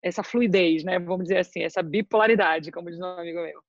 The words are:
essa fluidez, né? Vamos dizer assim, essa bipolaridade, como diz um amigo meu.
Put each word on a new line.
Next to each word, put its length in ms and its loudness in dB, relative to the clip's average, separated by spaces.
essa 200 -4
fluidez, 600 2
né? 160 -2
Vamos 260 -4
dizer 140 0
assim, 240 -4
essa 200 -4
bipolaridade, 880 2
como 180 -12
diz 80 -12
um 60 -10
amigo 380 -8
meu. 260 -12